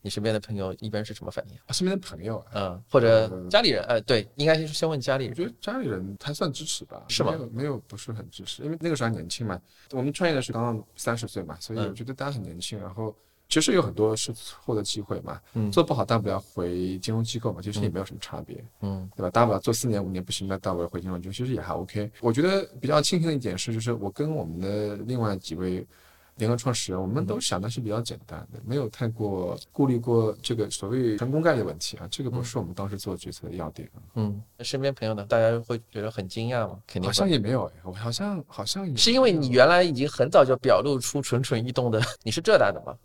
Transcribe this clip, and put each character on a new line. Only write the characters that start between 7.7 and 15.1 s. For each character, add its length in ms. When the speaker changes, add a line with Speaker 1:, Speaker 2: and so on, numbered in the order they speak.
Speaker 2:
不 100
是 140
很 180
支 140
持， 200
因 80
为 80
那 100
个 60
时 80
候 60
还 60
年 120
轻 180
嘛。 140
我 100
们 100
创 180
业 60
的 60
时 100
候 80
刚 40
刚 320
三 220
十 100
岁 160
嘛， 160
所 160
以 40
我 140
觉 100
得 100
大 120
家 60
很 100
年 180
轻， 200
Speaker 1:
嗯。 20
Speaker 2:
然 120
后 220
其 120
实 100
有 100
很 120
多 200
试 200
错 420
的 80
机 160
会 220